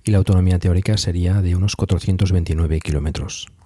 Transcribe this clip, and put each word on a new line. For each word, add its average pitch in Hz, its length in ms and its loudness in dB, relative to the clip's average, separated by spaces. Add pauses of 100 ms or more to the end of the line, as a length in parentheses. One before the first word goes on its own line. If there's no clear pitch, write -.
y 110 60 -2
la 104 80 4
autonomía 92 400 4
teórica 92 400 0
sería 90 420 0
de 87 140 0
unos 95 220 0
cuatrocientos 92 560 0
veintinueve 80 480 0
kilómetros. - 680 -6 (200)